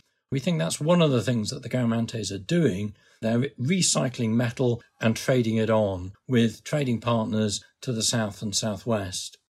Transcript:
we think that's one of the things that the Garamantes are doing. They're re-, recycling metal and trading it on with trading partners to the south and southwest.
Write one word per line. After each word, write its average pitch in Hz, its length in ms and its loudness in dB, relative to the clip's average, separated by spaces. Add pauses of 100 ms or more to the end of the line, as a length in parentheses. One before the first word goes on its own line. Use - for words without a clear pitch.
(300)
we 135 80 -2
think 170 200 0
that's - 220 -4
one 170 220 4
of 151 80 6
the 123 120 4
things 110 280 0
that - 120 -10
the 123 60 -12
Garamantes 117 600 -2
are 98 80 -6
doing. 104 560 0 (260)
They're 113 200 2
re-, - 200 -4
recycling 135 720 0
metal 120 520 0 (180)
and 110 160 2
trading 120 400 2
it 110 140 2
on 98 420 0 (160)
with 117 340 2
trading 131 380 -2
partners 107 640 0 (160)
to 131 120 -6
the 110 120 -2
south 107 360 -2
and 104 140 -6
southwest. 101 840 -4 (180)